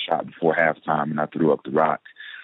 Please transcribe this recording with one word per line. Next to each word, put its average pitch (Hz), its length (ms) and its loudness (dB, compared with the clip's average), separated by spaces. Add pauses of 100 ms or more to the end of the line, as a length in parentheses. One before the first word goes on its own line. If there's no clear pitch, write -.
shot 82 200 -2
before 82 300 -2
halftime, 78 540 0
and 76 100 -4
I 76 60 -2
threw 78 260 2
up 67 120 0
the - 60 -12
rock, 78 300 2 (440)